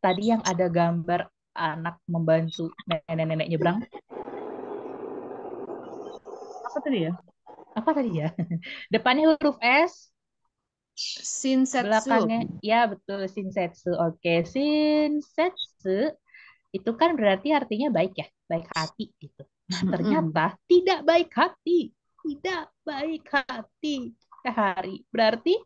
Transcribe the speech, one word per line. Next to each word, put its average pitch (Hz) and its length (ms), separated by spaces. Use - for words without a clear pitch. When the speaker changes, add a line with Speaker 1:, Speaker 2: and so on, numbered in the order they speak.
Speaker 1:
tadi 185 200
yang 220 180
ada 180 160
gambar 170 420
anak 165 380
membantu 165 500
nenek-nenek 160 640
nyebrang. 170 280
Speaker 2:
Apa - 180
tadi 262 140
ya? 175 40
Speaker 1:
Apa 226 180
tadi 247 140
ya? 160 60
<laughs> 170 240
Depannya 254 300
huruf 294 260
S, 277 500
Speaker 2:
Shinsetsu. - 840
Speaker 1:
Belakangnya, 220 560
ya 226 280
betul, 196 280
shinsetsu. 185 560
Oke, 165 260
shinsetsu 302 1400
itu 190 140
kan 339 180
berarti 202 300
artinya 269 380
baik 185 160
ya, - 40
baik 170 160
hati 160 280
gitu. 147 200
Nah, - 100
Speaker 2:
Mm-mm. 185 100
Speaker 1:
ternyata 170 500
tidak 359 380
baik 339 220
hati. 349 380
Tidak 320 380
baik 302 440
hati. 277 640
Eh, 226 120
Hari. 190 340
Berarti? 226 380